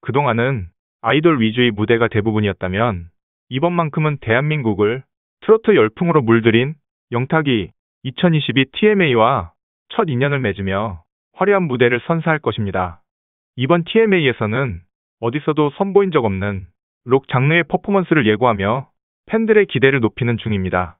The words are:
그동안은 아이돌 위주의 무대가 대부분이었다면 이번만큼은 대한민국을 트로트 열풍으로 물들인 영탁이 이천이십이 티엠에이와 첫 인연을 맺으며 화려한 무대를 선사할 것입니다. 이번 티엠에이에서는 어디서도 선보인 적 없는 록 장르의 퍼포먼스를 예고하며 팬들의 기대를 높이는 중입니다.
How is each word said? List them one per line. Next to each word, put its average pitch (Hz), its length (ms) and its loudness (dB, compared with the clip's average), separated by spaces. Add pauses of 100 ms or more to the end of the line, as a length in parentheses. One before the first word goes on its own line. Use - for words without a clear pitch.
그동안은 120 640 -2 (340)
아이돌 147 400 2
위주의 117 300 2
무대가 110 380 0
대부분이었다면 101 1000 -2 (420)
이번만큼은 156 680 -2
대한민국을 117 840 0 (380)
트로트 220 340 2
열풍으로 151 460 2
물들인 117 520 2 (380)
영탁이 127 580 -2 (320)
이천이십이 135 680 0
티엠에이와 131 800 2 (380)
첫 208 180 -2
인연을 139 320 -2
맺으며 98 640 -4 (300)
화려한 196 280 0
무대를 123 440 0
선사할 160 340 -2
것입니다. 95 600 -4 (540)
이번 165 300 0
티엠에이에서는 135 960 0 (400)
어디서도 147 560 -2
선보인 196 340 2
적 147 140 2
없는 98 420 -4 (380)
록 131 240 0
장르의 147 400 2
퍼포먼스를 175 580 0
예고하며 107 640 0 (360)
팬들의 214 400 2
기대를 135 340 2
높이는 117 360 -2
중입니다. 92 640 -4